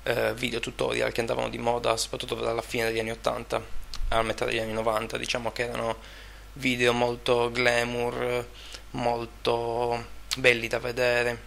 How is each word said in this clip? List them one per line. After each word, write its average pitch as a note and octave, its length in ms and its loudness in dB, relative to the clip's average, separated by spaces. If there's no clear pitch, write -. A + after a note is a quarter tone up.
eh, A2+ 280 2
video A#2 280 -2
tutorial A#2+ 520 0
che - 80 0
andavano A#2+ 300 0
di A#2+ 80 -6
moda, A#2+ 400 0
soprattutto B2 380 -4
dalla A#2 260 -2
fine A#2 220 -2
degli A2+ 140 0
anni A2 120 -2
ottanta A#2 520 -2
alla A2+ 140 4
metà A2 240 0
degli A2+ 120 0
anni A2 140 -2
novanta, A2+ 460 0
diciamo A#2+ 340 -2
che A#2+ 120 -2
erano A#2 340 -4
video B2 400 4
molto A#2+ 560 2
glamour, A#2+ 960 2
molto A#2+ 1120 0
belli A#2+ 280 6
da A#2 120 0
vedere A#2+ 680 2